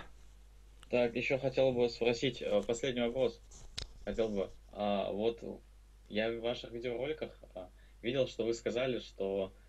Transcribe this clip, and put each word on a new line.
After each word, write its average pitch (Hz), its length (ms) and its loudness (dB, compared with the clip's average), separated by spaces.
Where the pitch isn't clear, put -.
Так, 123 240 4
еще 127 240 2
хотел 131 340 4
бы 120 180 4
спросить, 123 520 2
э, 104 240 4
последний 120 360 0
вопрос. 120 380 2
Хотел 110 240 2
бы, 98 200 -2
а, 101 400 0
вот 110 260 0
я 110 220 0
в 117 100 -4
ваших 117 320 -4
видеороликах, 123 580 -4
а, 92 140 -10
видел, 127 260 2
что - 180 -2
вы 117 100 2
сказали, 117 460 0
что, 98 520 -2